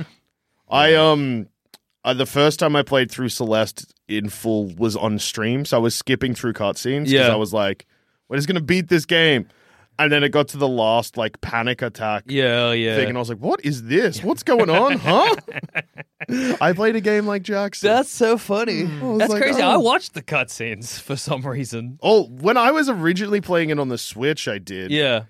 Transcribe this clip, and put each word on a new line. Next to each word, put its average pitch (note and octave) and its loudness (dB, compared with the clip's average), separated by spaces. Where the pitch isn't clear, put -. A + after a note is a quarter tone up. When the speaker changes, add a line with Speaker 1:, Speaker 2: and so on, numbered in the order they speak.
Speaker 1:
<laughs> - -20
Speaker 2:
I, D3+ 4
um, C#3+ 2
uh, B2+ 0
the B2+ 0
first D3 2
time D3+ 2
I C#3+ 4
played C3 2
through B2+ -4
Celeste A2 -2
in G#2 -4
full G#2+ -2
was A2 0
on G#2+ -2
stream, A#2 -4
so C#3 0
I - 4
was A#2 2
skipping B2+ -2
through A#2 -4
cutscenes A#2 -2
'cause C3+ 0
Speaker 1:
Yeah. B2 4
Speaker 2:
I A2 2
was G#2+ -2
like, G2 -2
"We're B2 -6
just C#3+ -2
gonna F#3 0
beat F3 0
this E3 2
game." D#3+ 2
And D3+ 2
then D3 4
it C#3+ 4
got D3 2
to D3 -12
the C#3 2
last, A#2 0
like, A2 -4
panic A#2 -2
attack G#2+ -4
Speaker 1:
Yeah, A#2+ 2
yeah. A2+ 0
Speaker 2:
thing, G#2+ 0
and B2 -4
I - -2
was A#2+ -6
like, A2+ -8
"What F#3+ -2
is C#3 -4
this? D3 0
What's G#3 -2
going A#3+ 2
on, A#3 2
huh?" E4 4
Speaker 1:
<laughs> - -8
Speaker 2:
I E3 4
played A3 0
a A3 -2
game G#3 0
like G3+ -4
Jackson. G3+ -2
Speaker 1:
That's B3 2
so A3+ 2
funny. G#3 -2
Speaker 2:
I D3+ -6
was A3+ -2
Speaker 1:
That's B3+ 4
Speaker 2:
like, D4+ 0
Speaker 1:
crazy. C4+ 2
Speaker 2:
"Oh." F3+ 2
Speaker 1:
I C#4 6
watched C#4+ 2
the - -12
cutscenes A#2 -6
for C3+ -8
some C3 -6
reason. B2 -8
Speaker 2:
Oh, F#3 4
when C#3 0
I A#3+ 4
was D#4 2
originally G3 0
playing E3+ 0
it D3 -2
on C3+ -2
the A#2+ -4
Switch, C3+ -4
I G#2+ -4
did. F#2+ -10
Speaker 1:
Yeah. C3+ 0